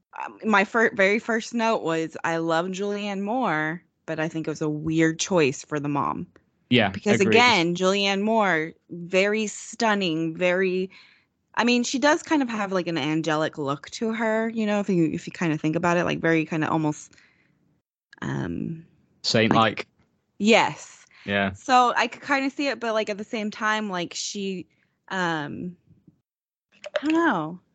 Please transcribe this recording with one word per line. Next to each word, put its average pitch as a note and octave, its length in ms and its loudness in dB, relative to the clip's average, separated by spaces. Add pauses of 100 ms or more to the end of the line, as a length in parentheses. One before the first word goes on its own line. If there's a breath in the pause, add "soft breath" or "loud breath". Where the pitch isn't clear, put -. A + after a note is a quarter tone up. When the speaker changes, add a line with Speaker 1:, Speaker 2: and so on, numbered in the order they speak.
(240)
Speaker 1:
um, G2 200 -14
my G3+ 200 4
fir-, A3+ 300 2
very G3+ 240 4
first A3 340 -4
note A3+ 300 0
was, D#3+ 420 -2
"I E3 140 0
love E3 280 0
Julianne G3+ 560 -4
Moore, F3+ 600 -2 (240)
but D#3+ 140 -6
I D#3+ 80 0
think D#3+ 180 -6
it D#3+ 40 -4
was D3 120 -6
a D3+ 60 0
weird D#3+ 500 0
choice D#3 460 2
for D3+ 160 -4
the C#3+ 80 -6
mom." C#3+ 380 -2 (440)
Speaker 2:
Yeah, A#2 220 4
Speaker 1:
Because G#3 280 2
Speaker 2:
agreed. G3 80 4
Speaker 1:
again, G#3+ 480 6
Julianne G3 460 0
Moore, F#3+ 500 0 (180)
very F#3+ 560 0
stunning, F3 920 -2
very, F#3 540 0 (640 soft breath)
I A3 100 2
mean, A#3+ 200 4
she C4+ 140 -4
does D4 240 4
kind D4+ 200 0
of A#3+ 60 -4
have, G#3 240 -4
like, F3+ 160 0
an E3 100 -2
angelic D#3 600 0
look C#3+ 320 -4
to A3 220 -4
her, A3 360 -2
you A3+ 180 -2
know, G#3 140 0
if G3 80 -4
you, E3+ 240 4
if - 140 -8
you - 60 -12
kinda D#3+ 260 -2
think D#3 180 -2
about F3 200 2
it, F3 80 2
like, D#3+ 160 -2
very E3 240 2
kinda D#3 240 -2
almost, D#3 440 -2 (1080 soft breath)
um, C#3 640 -6 (380)
Speaker 2:
Saint-like. A2 580 4
Speaker 1:
like, - 60 -10 (520)
yes. G3 680 2 (180 loud breath)
Speaker 2:
Yeah. G2+ 300 0
Speaker 1:
So B3 420 4
I A3+ 120 2
could - 140 -18
kinda C4+ 280 -2
see C#4+ 180 -4
it, A#3 120 -6
but, A3+ 140 -4
like, G#3+ 160 -2
at G3 80 -8
the G#3+ 60 -10
same G#3+ 260 -6
time, G#3+ 400 -2
like, F3 240 -6
she, G3 520 -6 (420)
um, F3 680 -4 (960)
I - 280 -8
don't D4+ 120 0
know. F#3 460 0 (140)